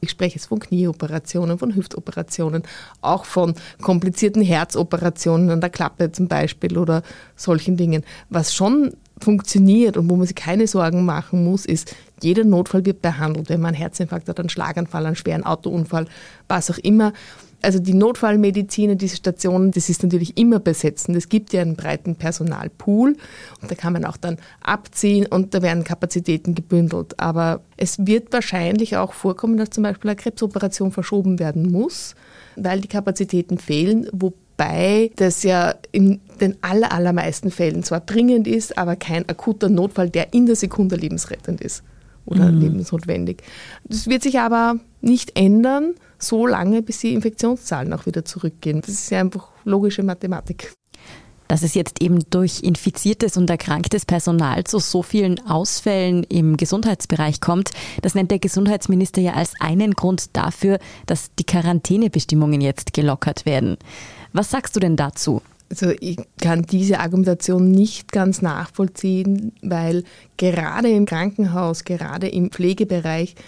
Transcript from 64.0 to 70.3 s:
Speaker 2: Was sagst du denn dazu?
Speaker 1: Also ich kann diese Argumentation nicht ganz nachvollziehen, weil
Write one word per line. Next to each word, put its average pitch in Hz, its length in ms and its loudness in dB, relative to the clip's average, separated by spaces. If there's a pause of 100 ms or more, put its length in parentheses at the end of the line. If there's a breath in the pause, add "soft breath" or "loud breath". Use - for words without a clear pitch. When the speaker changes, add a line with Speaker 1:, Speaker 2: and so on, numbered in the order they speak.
Speaker 2:
Was 202 160 0
sagst - 260 -4
du 214 40 2
denn 170 160 2
dazu? 143 440 -2 (300)
Speaker 1:
Also 175 300 0
ich 185 180 -6 (240)
kann 165 220 2
diese 190 340 2
Argumentation 185 720 2
nicht 196 400 2
ganz 190 320 0
nachvollziehen, 190 1080 -2 (100)
weil 170 400 -2 (340 loud breath)